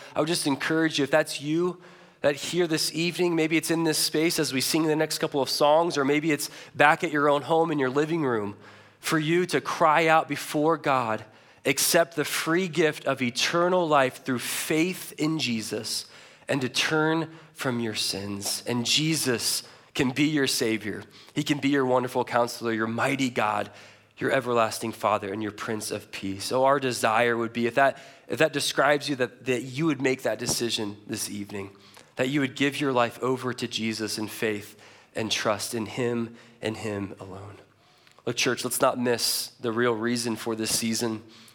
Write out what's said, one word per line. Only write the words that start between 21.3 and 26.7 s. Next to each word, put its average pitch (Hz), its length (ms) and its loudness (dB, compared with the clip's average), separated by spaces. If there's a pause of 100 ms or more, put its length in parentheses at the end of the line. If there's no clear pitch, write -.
He 147 80 -2
can 143 160 0
be 139 120 0
your 139 160 4
wonderful 127 380 2
counselor, 117 480 0
your 110 140 0
mighty 131 440 -2
God, 107 400 -2 (480)
your 127 120 -2
everlasting 120 640 0
Father, 101 400 0
and 110 100 -6
your 104 100 -6
Prince 107 380 -6
of 104 220 -8
Peace. 98 320 -6
So 131 200 0
our 139 140 4